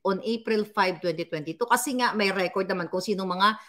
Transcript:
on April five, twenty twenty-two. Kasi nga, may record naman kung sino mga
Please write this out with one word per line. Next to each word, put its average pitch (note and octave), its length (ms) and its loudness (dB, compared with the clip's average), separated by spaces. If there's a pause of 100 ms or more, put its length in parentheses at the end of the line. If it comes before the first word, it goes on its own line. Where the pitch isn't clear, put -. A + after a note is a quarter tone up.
on F#3+ 160 0
April A3+ 400 -2
five, F#3 400 0
twenty E3+ 240 -2
twenty-two. D#3 400 -4
Kasi B3 320 2
nga, A#3+ 160 2
may G3+ 160 2
record F#3 400 0
naman F#3 160 0
kung F#3 160 -2
sino F#3+ 240 -2
mga G3 320 2 (120)